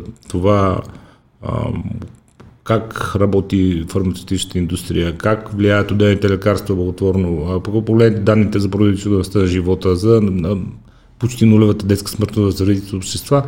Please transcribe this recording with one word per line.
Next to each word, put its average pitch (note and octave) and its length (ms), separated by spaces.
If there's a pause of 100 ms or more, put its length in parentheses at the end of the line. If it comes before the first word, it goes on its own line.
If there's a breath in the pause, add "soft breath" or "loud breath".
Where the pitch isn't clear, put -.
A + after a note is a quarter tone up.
(280)
това, F#2+ 500 (640 loud breath)
а, - 100 (1120)
как - 520
работи F#2+ 720
фармацевтичната F#2 720
индустрия, E2+ 580
как G#2+ 400
влияят G2+ 340
отделните G2+ 400
лекарства G2 440
благотворно, F2+ 760
а F#2 120
пък G#2+ 220
погледнете A2 380
данните G#2+ 360
за G2+ 100
продължителността G2+ 680
на F#2+ 80
живота, F#2 500
за, A2 260 (220)
а, G2+ 120 (640 soft breath)
почти A#2 280
нулевата G#2+ 400
детска G2 240
смъртност G2+ 480
в - 20
развитите G2 360
общества, C3+ 520